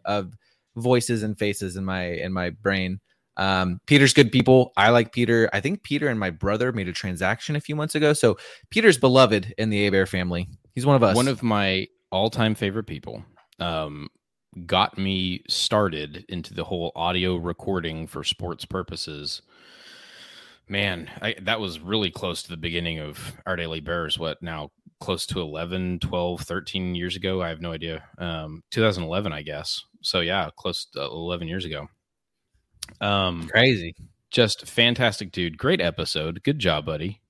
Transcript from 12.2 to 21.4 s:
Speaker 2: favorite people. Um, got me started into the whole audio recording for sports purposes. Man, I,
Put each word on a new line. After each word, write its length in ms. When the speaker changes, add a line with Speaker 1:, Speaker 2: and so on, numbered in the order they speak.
Speaker 2:
favorite 300
people. 380
Um, 500
got 320
me 500
started 840
into 260
the 80
whole 320
audio 400
recording 720
for 160
sports 420
purposes. 800
Man, 420
I, 220